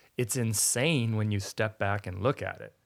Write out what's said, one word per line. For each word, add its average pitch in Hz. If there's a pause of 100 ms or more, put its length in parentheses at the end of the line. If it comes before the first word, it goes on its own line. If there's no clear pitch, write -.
(160)
it's 123
insane 117
when 107
you 101
step -
back 101
and 92
look 135
at 95
it. - (140)